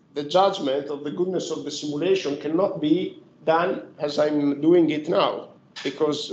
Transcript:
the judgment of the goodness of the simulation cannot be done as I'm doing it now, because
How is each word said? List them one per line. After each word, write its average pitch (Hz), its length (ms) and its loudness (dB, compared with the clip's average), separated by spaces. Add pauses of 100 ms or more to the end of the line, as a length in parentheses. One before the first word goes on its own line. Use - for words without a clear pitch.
(140)
the 147 100 -4
judgment 147 640 2
of 147 160 -8
the 147 80 -6
goodness 180 400 -4
of 143 140 -8
the 139 60 -8
simulation 147 680 -2
cannot 165 420 -2
be 170 420 0 (240)
done 170 540 0
as 147 180 -4
I'm 143 440 2
doing 165 300 6
it 151 180 -4
now, 151 400 0 (340)
because 151 500 -2